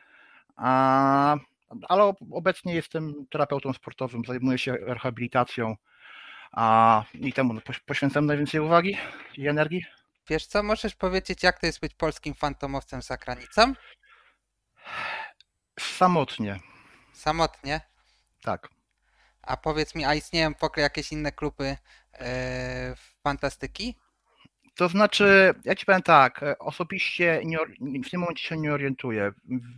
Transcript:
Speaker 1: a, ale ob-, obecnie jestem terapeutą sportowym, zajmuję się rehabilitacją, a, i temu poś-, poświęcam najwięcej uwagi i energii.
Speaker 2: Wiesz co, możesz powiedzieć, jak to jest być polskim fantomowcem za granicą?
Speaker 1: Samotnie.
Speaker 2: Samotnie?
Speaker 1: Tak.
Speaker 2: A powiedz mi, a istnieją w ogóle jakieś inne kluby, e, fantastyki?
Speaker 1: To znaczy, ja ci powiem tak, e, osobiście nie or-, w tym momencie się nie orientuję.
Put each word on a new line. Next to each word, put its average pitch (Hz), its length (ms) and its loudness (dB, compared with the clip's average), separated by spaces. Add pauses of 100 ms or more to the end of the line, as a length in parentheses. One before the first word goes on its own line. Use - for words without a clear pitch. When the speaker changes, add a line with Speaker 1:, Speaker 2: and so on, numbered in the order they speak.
(560)
Speaker 1:
a, 135 840 4 (520)
ale 190 140 6
ob-, 196 280 0
obecnie 175 440 -2
jestem 156 540 -6
terapeutą 143 440 -2
sportowym, 123 520 -8
zajmuję 127 320 0
się 127 160 -4
rehabilitacją, 120 1000 -2 (760)
a, 113 520 6 (100)
i 123 200 -6
temu 120 280 0
poś-, - 180 -10
poświęcam 143 460 0
najwięcej 147 340 0
uwagi 170 380 2 (400)
i 139 100 -6
energii. 151 380 -2 (440)
Speaker 2:
Wiesz 156 160 -2
co, 208 180 -2
możesz 208 320 -4
powiedzieć, 185 480 -2
jak 180 160 2
to - 60 -2
jest 160 140 -4
być - 140 -8
polskim 156 400 -4
fantomowcem 139 680 -6
za 127 160 -8
granicą? 127 560 0 (2000)
Speaker 1:
Samotnie. 131 800 0 (540)
Speaker 2:
Samotnie? 156 680 -4 (600)
Speaker 1:
Tak. - 280 -8 (720)
Speaker 2:
A 131 160 -8
powiedz 156 380 -4
mi, 156 100 -6
a 147 100 2
istnieją 156 380 -2
w - 100 -6
ogóle 156 200 0
jakieś 143 280 -2
inne 151 200 -4
kluby, 139 460 -6 (360)
e, 127 800 -8 (280)
fantastyki? 143 720 -6 (800)
Speaker 1:
To 180 140 0
znaczy, 196 640 6 (120)
ja 190 100 0
ci - 100 -8
powiem 185 160 4
tak, 139 420 6
e, 143 160 -2
osobiście 175 840 -2
nie 160 140 -4
or-, 156 120 -4 (340)
w - 40 -14
tym 180 120 -6
momencie 170 220 -6
się 160 140 -6
nie 151 160 -2
orientuję. 127 580 -2 (460)